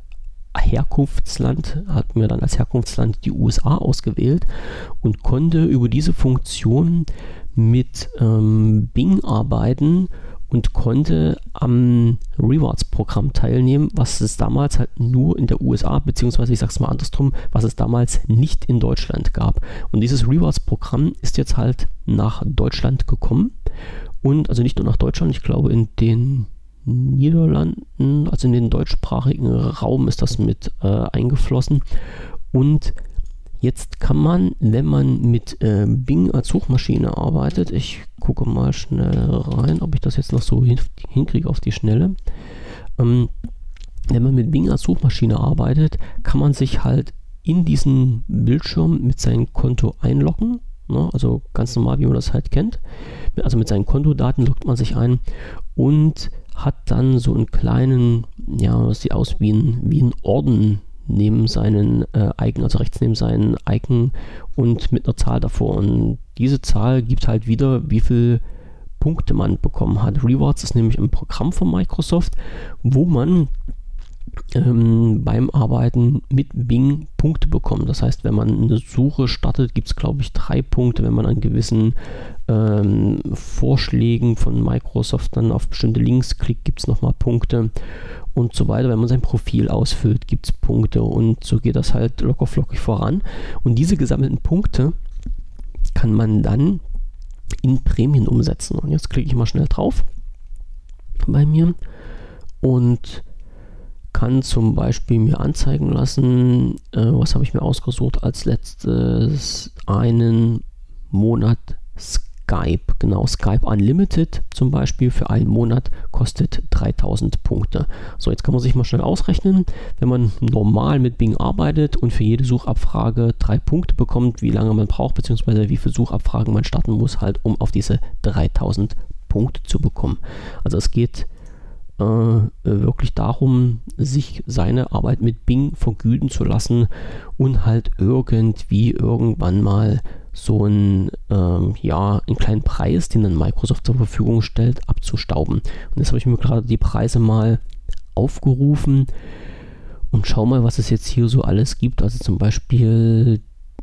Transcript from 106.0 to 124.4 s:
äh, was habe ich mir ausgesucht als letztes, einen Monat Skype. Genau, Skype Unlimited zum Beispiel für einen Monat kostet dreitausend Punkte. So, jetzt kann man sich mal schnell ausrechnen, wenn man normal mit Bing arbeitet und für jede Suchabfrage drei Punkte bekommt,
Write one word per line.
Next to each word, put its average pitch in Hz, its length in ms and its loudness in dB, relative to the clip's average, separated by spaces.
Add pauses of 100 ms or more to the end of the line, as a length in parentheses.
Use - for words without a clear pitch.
äh, 113 220 2
was 120 220 2
habe - 100 2
ich - 100 -2
mir - 80 -2
ausgesucht - 600 -2
als - 200 -4
letztes, - 1300 -2 (140)
einen 117 800 2 (460)
Monat 113 640 0 (200)
Skype. - 1040 -2
Genau, 107 300 0
Skype - 360 0
Unlimited 147 880 2
zum 131 220 0
Beispiel 131 400 0
für - 180 2
einen 110 160 2
Monat 117 460 2 (180)
kostet - 600 0
dreitausend - 760 0
Punkte. 104 420 0 (320)
So, - 140 0
jetzt - 100 -4
kann 131 100 0
man 123 80 0
sich 123 140 2
mal 127 80 4
schnell - 180 0
ausrechnen, 185 640 2 (360)
wenn 123 80 0
man 123 320 2
normal 117 580 2
mit 123 180 0
Bing 110 200 2
arbeitet 151 600 0
und 120 160 2
für - 120 2
jede 117 200 2
Suchabfrage 117 920 0
drei 107 200 2
Punkte - 360 0
bekommt, 123 480 2